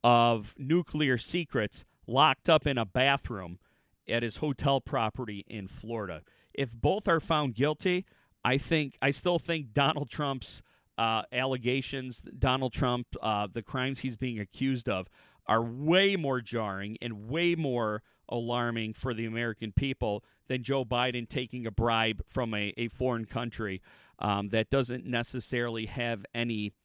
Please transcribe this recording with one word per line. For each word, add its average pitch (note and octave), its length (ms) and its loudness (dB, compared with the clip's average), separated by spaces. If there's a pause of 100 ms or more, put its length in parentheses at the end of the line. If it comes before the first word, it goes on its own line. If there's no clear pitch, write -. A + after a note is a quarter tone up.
of A#2 520 4
nuclear D3 600 0
secrets - 640 -4 (220)
locked C3+ 420 4
up D#3+ 160 6
in C#3 140 2
a A2 80 0
bathroom A#2 720 0 (500)
at A#2 140 0
his A2+ 140 -4
hotel C#3 440 0
property A2 680 -4
in G#2 180 -8
Florida. G2+ 560 -8 (320)
If A#2+ 180 -2
both E3+ 360 0
are E3 100 6
found D3 380 0
guilty, D#3 500 0 (380)
I B2+ 120 4
think, D3 460 0
I C#3+ 80 4
still F3 300 0
think D3+ 320 -4
Donald C#3+ 360 2
Trump's, C3+ 540 -4 (340)
uh, A2+ 360 2
allegations, B2+ 880 -2
Donald C3 520 0
Trump, B2 360 0 (120)
uh, G#2 320 0
the A2+ 100 -4
crimes C3 360 -4
he's B2 180 -6
being A#2+ 220 -4
accused B2+ 500 -2
of, F#2 200 -2 (380)
are A2+ 160 4
way E3 540 4
more C3+ 240 0
jarring G#2 640 -4
and A2 260 -8
way E3+ 260 2
more A#2+ 480 0 (260)
alarming A#2 640 -2
for C3 220 -4
the A2+ 120 -4
American A2+ 460 -4
people B2 520 -2 (240)
than B2+ 140 -2
Joe C3 220 0
Biden A#2+ 440 -2
taking B2+ 380 -6
a A2 40 -4
bribe A2+ 580 2
from A#2 260 -2
a, G#2 220 -2
a A#2 120 -4
foreign A#2+ 360 -2
country, A2 580 -4 (360)
um, G2+ 320 0
that A2 200 2
doesn't B2+ 340 0
necessarily A#2+ 840 -2
have A#2 380 -4 (100)
any A2+ 380 -2 (120)